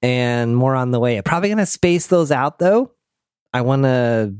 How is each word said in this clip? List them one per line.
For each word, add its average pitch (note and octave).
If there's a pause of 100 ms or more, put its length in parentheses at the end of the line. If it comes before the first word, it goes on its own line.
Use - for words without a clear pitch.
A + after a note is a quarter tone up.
and A#2+
more C3
on B2+
the B2
way. A#2+
I'm G2
probably F3
gonna G#3
space F3
those E3+
out C#3+
though. G#3+ (640)
I B2
wanna B2